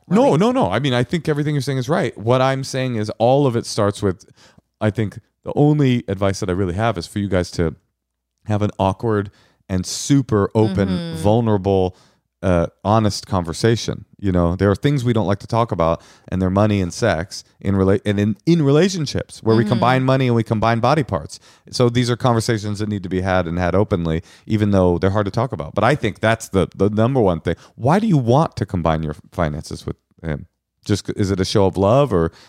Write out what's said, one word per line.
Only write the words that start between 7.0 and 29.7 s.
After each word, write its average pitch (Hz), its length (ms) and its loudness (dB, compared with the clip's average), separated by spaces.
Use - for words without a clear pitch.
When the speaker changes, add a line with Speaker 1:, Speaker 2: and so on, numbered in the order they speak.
Speaker 2:
for - 120 -6
you 101 80 -2
guys 90 240 -2
to 82 240 -2
have 104 160 -2
an 107 180 0
awkward 98 520 -2
and 92 160 -2
super 110 680 0
open, 101 340 2
Speaker 1:
Mm-hmm. 85 340 -6
Speaker 2:
vulnerable, 98 720 2
uh, 87 260 2
honest 107 420 0
conversation. 95 800 -2
You 98 140 -2
know, 87 240 2
there 98 120 2
are 98 60 2
things 143 300 -2
we 120 80 2
don't 107 140 -2
like 101 120 -2
to - 80 -18
talk 117 240 -2
about, 82 300 0
and 92 140 -4
they're 92 80 0
money 101 320 2
and 85 120 -4
sex 87 500 -4
in 98 140 -2
rela-, 95 300 2
and 101 140 0
in, 104 260 0
in 170 160 2
relationships 151 800 0
where 110 140 2
we - 80 4
Speaker 1:
Mm-hmm. - 60 -2
Speaker 2:
combine 127 340 2
money 131 240 2
and 120 80 2
we 113 80 2
combine 113 380 0
body 127 220 2
parts. - 360 -8
So 123 180 2
these 120 200 0
are 120 80 -2
conversations 107 640 -2
that 107 100 -4
need 104 140 -4
to 92 60 -10
be 92 120 -2
had 92 260 0
and 82 100 -4
had 87 180 0
openly, 85 480 0
even 107 260 0
though 90 260 4
they're 92 140 0
hard 104 140 0
to 95 60 -6
talk - 220 -4
about. 73 200 -10
But 98 120 0
I 139 100 2
think 107 240 -4
that's 113 300 -2
the, 90 260 0
the 98 140 2
number 117 320 0
one 90 180 2
thing. 85 160 -4
Why 139 240 0
do 226 80 0
you 175 100 4
want 131 400 2
to - 80 -4
combine 80 380 -2
your 76 120 -6
finances 78 540 -6